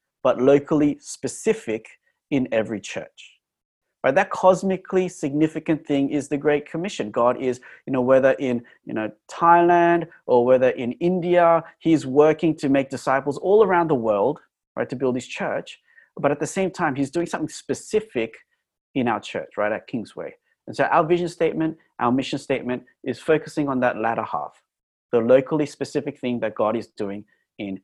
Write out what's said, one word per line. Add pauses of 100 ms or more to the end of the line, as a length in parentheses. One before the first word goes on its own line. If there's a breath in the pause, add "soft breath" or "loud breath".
(220)
but
locally
specific (440)
in
every
church." (680)
Right?
That
cosmically
significant
thing
is
the
Great
Commission.
God
is, (240 loud breath)
you
know,
whether
in, (220 soft breath)
you
know, (200)
Thailand (200 soft breath)
or
whether
in
India, (160 loud breath)
he's
working
to
make
disciples
all
around
the
world, (380)
right,
to
build
his
church. (360 soft breath)
But
at
the
same
time,
he's
doing
something
specific (580)
in
our
church,
right,
at
Kingsway. (360)
And
so
our
vision
statement, (220 soft breath)
our
mission
statement (180 soft breath)
is
focusing
on
that
latter
half, (480)
the
locally
specific
thing
that
God
is
doing (340)
in